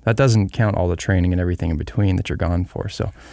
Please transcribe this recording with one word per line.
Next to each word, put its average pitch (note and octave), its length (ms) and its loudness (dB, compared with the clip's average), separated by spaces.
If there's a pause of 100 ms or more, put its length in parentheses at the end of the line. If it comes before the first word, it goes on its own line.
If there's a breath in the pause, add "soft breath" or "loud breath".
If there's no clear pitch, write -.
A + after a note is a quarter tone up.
That A2+ 120 0
doesn't A2 380 2
count G#2+ 240 0
all F2+ 100 0
the F2 80 0
training F2+ 380 2
and F2+ 80 0
everything F2 280 -2
in E2 80 0
between F#2+ 380 0
that F#2 140 -4
you're - 80 -4
gone F2 280 0
for. - 240 -8
So - 220 -6 (220 loud breath)